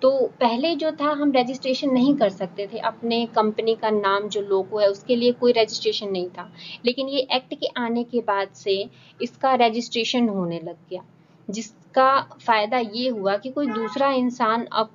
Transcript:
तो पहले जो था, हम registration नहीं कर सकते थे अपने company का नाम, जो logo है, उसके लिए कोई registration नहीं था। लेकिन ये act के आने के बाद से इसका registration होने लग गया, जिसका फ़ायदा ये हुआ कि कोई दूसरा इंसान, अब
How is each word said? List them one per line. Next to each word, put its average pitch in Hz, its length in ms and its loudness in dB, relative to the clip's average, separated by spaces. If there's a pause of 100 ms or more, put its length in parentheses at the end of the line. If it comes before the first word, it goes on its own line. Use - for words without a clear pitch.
तो 269 260 4
पहले 269 480 0
जो 311 160 -2
था, 294 140 -4
हम 294 300 0
registration 262 540 0
नहीं 262 260 4
कर 208 140 2
सकते 196 440 -8
थे 226 40 -8
अपने 233 480 -2
company 220 500 0
का 220 140 -2
नाम, 208 380 0
जो 202 140 -4
logo 202 380 -2
है, 202 100 6
उसके 202 260 -2
लिए 240 160 2
कोई 247 200 2
registration 214 580 0
नहीं 180 200 -4
था। 175 240 -14 (320)
लेकिन 262 220 -2
ये 277 240 -2
act 262 220 -2
के - 140 -6 (100)
आने 233 260 -2
के 233 160 -4
बाद 196 300 -2
से 196 400 -4 (320)
इसका 262 340 0
registration 233 760 0
होने 175 340 -4
लग 170 120 -10 (140)
गया, 180 160 -10 (440)
जिसका 262 720 0
फ़ायदा 220 560 0
ये 240 320 -2
हुआ 202 280 0
कि 262 120 -8
कोई 285 180 -2
दूसरा 226 440 0
इंसान, 240 600 0
अब 220 220 -2